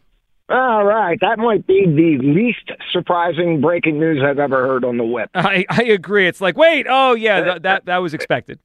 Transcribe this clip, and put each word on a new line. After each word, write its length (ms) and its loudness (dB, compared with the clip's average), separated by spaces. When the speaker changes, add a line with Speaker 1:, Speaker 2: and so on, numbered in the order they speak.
Speaker 1:
All 320 0
right, 380 0
that 160 0
might 300 -2
be 180 2
the 400 2
least 460 0
surprising 680 -2
breaking 380 0
news 260 0
I've 140 0
ever 260 0
heard 180 -2
on 140 -2
the 60 -2
whip. 320 -4
Speaker 2:
I, 340 0
I 140 2
agree. 440 2
It's 140 -4
like, 160 0
wait, 320 4
oh, 240 4
yeah, 300 0
th-, 180 -2
that, 240 -2
that 140 -2
was 160 -4
expected. 500 -4